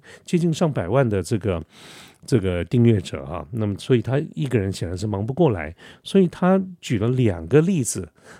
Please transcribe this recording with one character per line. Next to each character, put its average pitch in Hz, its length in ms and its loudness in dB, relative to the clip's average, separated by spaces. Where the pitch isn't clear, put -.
接 180 140 0
近 165 160 2
上 156 180 0
百 95 160 -4
万 123 200 2
的 101 120 0
这 107 180 -2
个， 87 240 -2
这 120 140 2
个 90 240 0
订 120 200 2
阅 110 160 6
者 71 240 -8
哈， 80 280 -10
那 113 120 -4
么 101 120 -2
所 - 180 0
以 113 80 4
他 135 180 -2
一 156 120 -4
个 123 120 0
人 95 140 0
显 90 160 -6
然 90 80 -6
是 95 100 -6
忙 101 180 -4
不 123 80 -4
过 151 180 4
来， 82 240 -4
所 - 180 2
以 185 60 6
他 185 340 2
举 - 180 -2
了 113 120 0
两 101 360 0
个 135 140 4
例 165 240 0
子 - 240 -6